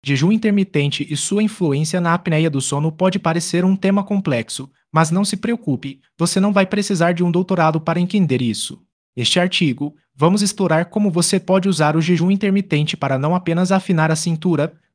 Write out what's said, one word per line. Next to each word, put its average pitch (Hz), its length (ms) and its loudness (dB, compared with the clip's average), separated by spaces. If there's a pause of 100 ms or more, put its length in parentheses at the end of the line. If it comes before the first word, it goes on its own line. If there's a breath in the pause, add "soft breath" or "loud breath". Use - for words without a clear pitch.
Jejum 143 260 2
intermitente 190 760 0
e 147 80 -6
sua 202 240 -2
influência 160 580 -2
na 170 140 0
apneia 165 340 0
do 139 140 -2
sono 151 300 -2
pode 185 260 0
parecer 170 480 -2
um 190 100 4
tema 196 280 0
complexo, 143 640 -4 (220)
mas 156 180 2
não 190 160 0
se 202 100 -4
preocupe, 143 640 -4 (160)
você 170 240 0
não 202 140 2
vai 190 140 2
precisar 190 440 0
de 175 120 0
um 175 80 2
doutorado 165 500 0
para 165 180 -2
entender 175 400 0
isso. 120 400 -4 (380)
Neste 123 220 0
artigo, 151 560 0 (200 soft breath)
vamos 180 280 2
explorar 175 480 0
como 208 180 0
você 175 300 0
pode 190 280 0
usar 156 280 2
o 165 60 4
jejum 170 280 2
intermitente 196 680 0
para 135 220 -2
não 147 160 0
apenas 180 380 0
afinar 170 400 2
a 156 40 2
cintura, 160 560 -2 (240 soft breath)